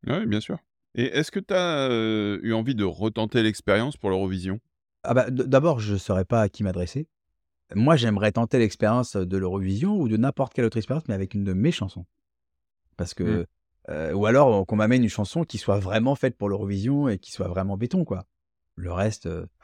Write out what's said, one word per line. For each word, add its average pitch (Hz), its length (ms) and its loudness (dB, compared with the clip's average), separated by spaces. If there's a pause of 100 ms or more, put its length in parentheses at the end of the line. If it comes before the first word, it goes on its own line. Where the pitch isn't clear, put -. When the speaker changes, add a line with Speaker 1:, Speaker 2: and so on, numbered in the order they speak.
Speaker 1:
Ouais, 185 200 -2
bien 107 140 0
sûr. - 180 -8 (360)
Et 113 100 0
est-ce 135 260 -2
que 196 100 -4
t'as, 175 500 0
heu, 110 520 0
eu 113 100 -2
envie 113 220 0
de 104 100 0
retenter 107 580 0
l'expérience 110 540 0
pour 101 140 -4
l'Eurovision ? 95 500 -2 (440)
Speaker 2:
Ah 127 100 0
bah, 123 160 2
d-, 127 160 -2
d'abord, 135 340 4
je 104 160 -2
saurais 95 280 0
pas 113 180 2
à 104 60 2
qui - 140 -6
m'adresser. 92 460 -4 (680)
Moi, 131 220 6
j'aimerais 107 360 2
tenter 117 260 0
l'expérience 113 580 0
de 92 220 -2
l'Eurovision 98 600 -2
ou 143 100 0
de 110 80 0
n'importe 131 360 0
quelle 120 140 0
autre 113 100 -2
expérience, 127 320 -4
mais 113 60 -2
avec 95 200 -4
une 101 100 -2
de 95 100 -2
mes 120 180 2
chansons. 92 320 -8 (920)
Parce 85 180 -8
que, 85 320 0 (420)
Speaker 1:
Mm. - 20 -12
Speaker 2:
heu, 76 240 -4
ou 101 120 2
alors, 120 360 6
heu, - 20 0
qu'on 107 120 -2
m'amène 113 260 4
une 110 60 2
chanson 107 360 -4
qui - 140 -10
soit 101 200 0
vraiment 110 360 0
faite 135 220 -2
pour 104 120 -4
l'Eurovision 101 600 0
et 101 100 -2
qui - 140 -16
soit 92 160 -4
vraiment 95 280 -2
béton, 123 280 0
quoi. 92 220 -6 (500)
Le 87 160 -8
reste, 101 340 -2
heu, 85 220 -6 (160)